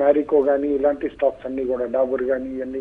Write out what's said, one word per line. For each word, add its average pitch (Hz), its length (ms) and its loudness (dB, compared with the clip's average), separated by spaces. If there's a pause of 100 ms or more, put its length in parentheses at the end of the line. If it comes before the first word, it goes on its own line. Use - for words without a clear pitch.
Marico 147 340 4 (100)
కానీ 143 300 0
ఇలాంటి 143 380 0
stocks 135 320 0
అన్నీ 131 240 -4
కూడా, 123 120 -2 (120)
Dabur 131 240 0 (120)
కానీ 131 240 -4
ఇవన్నీ 131 240 -8